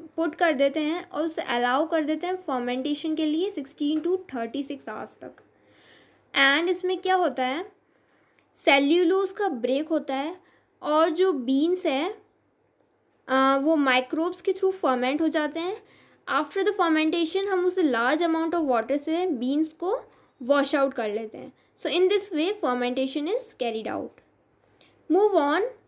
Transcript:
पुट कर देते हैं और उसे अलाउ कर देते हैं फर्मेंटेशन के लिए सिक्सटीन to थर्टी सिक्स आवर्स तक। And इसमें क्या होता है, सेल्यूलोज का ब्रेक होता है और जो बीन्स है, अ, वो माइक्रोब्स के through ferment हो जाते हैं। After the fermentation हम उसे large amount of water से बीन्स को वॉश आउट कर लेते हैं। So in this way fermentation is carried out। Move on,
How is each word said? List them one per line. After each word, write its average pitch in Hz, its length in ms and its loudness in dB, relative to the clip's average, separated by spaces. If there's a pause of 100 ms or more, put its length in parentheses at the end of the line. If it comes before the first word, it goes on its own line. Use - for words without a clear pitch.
(160)
पुट 320 180 -2
कर 339 180 2
देते 277 280 0
हैं 311 300 -4
और 302 140 -4
उसे 320 180 -4
अलाउ 247 460 0
कर 320 160 0
देते 311 220 -2
हैं 370 100 -4
फर्मेंटेशन 269 760 -4
के 311 100 -2
लिए 320 260 0
सिक्सटीन 302 500 -4
to 349 180 0
थर्टी 269 440 -8
सिक्स 269 260 -10
आवर्स 214 360 -12
तक। - 80 -16 (1040)
And 285 320 4
इसमें 370 300 -2
क्या 370 160 0
होता 269 300 0
है, 311 280 -6 (840)
सेल्यूलोज 349 760 2
का 403 160 -2
ब्रेक 262 400 -2
होता 302 260 -2
है 302 220 -4 (460)
और 311 280 2
जो 359 220 2
बीन्स 285 540 0
है, 302 280 -2 (1120)
अ, 269 340 4
वो 320 140 4
माइक्रोब्स 285 680 0
के 381 100 2
through 381 280 -2
ferment 262 400 0
हो 320 80 2
जाते 302 320 -2
हैं। 381 220 -6 (600)
After 302 160 -6
the 392 140 2
fermentation 339 720 2
हम 370 180 0
उसे 370 180 2
large 285 480 2
amount 320 240 0
of 320 160 0
water 247 280 0
से 320 280 -2
बीन्स 285 460 -2
को 403 280 -4 (420)
वॉश 277 320 2
आउट 277 200 2
कर 214 180 -4
लेते 220 260 -8
हैं। - 140 -16 (260)
So - 80 -6
in 311 160 2
this 381 300 2
way 330 200 0 (120)
fermentation 254 580 0
is 415 400 -4
carried 226 240 -4
out। - 220 -6 (1040)
Move 403 220 6
on, 294 260 4 (280)